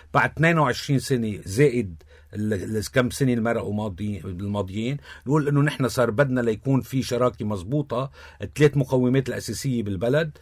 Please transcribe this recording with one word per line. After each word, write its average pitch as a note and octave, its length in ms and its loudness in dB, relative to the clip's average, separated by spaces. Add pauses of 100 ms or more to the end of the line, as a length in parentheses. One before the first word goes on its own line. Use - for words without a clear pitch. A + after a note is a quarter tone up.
(140)
بعد B2+ 160 2
اثنين E3 280 2
وعشرين C3+ 400 2
سنة A2+ 460 -2
زائد A2 580 0 (320)
ال-، G#2+ 420 -4
ال-، G#2 160 -4
كم B2+ 180 2
سنة C3+ 220 0
اللي A#2 120 0
مرقوا G#2 300 -2
ماضي-، G#2 500 -6
الماضيين، G2+ 720 -4 (300)
نقول C#3+ 220 2
إنه C#3+ 120 4
نحن C#3+ 280 2
صار A#2 220 2
بدنا B2+ 300 2
ليكون A#2+ 400 0
في B2+ 220 -4
شراكة A#2+ 420 0
مضبوطة. A#2 680 -4 (320)
الثلاث C3+ 340 4
مقومات C3 520 2
الأساسية A#2 540 -4
بالبلد A#2 480 0 (120)